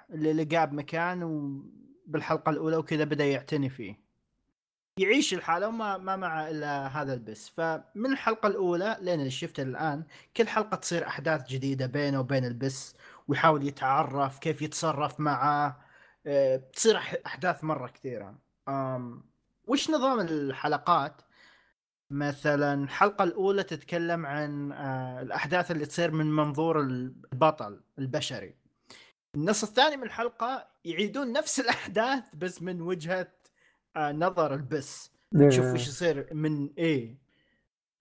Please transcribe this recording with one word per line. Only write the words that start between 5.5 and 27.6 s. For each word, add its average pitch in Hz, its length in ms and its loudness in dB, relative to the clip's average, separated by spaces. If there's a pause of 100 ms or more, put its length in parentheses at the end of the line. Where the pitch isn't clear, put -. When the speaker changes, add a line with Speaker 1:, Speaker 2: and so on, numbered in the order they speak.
Speaker 1:
وما، 214 300 -4
ما 190 180 -4
معه 160 340 -4
إلا 147 360 -4
هذا 135 280 -4
البس. 110 340 -10
فمن 170 640 -4
الحلقة - 340 0
الأولى 196 540 0
لين 180 180 0
اللي 135 120 -2
شفته 151 320 -6
الآن، 147 420 -4 (320)
كل 226 120 4
حلقة 214 280 -2
تصير - 300 -2
أحداث 151 420 -2
جديدة 131 380 -2
بينه 139 340 0
وبين 131 240 0
البس، 123 520 -6 (320)
ويحاول 143 380 4
يتعرف 135 720 0
كيف 156 240 -4
يتصرف 147 580 -2
معاه. 147 560 2 (520)
آه، 139 280 4
تصير 185 440 2
أح-، - 160 -6 (100)
أحداث - 380 -2
مرة 139 240 -2
كثيرة. 107 500 -10 (300)
آم، 131 560 -4 (400)
وش 277 260 0
نظام 262 300 2
الحلقات؟ 151 1040 0 (880)
مثلا 143 640 2 (100)
الحلقة 196 380 2
الأولى 190 400 2
تتكلم 170 640 -4
عن، 143 460 -4
آه، 131 500 -6
الأحداث 156 480 -2
اللي 151 160 -2
تصير 170 240 0
من 156 160 2
منظور 151 540 2
البطل 127 1000 0 (180)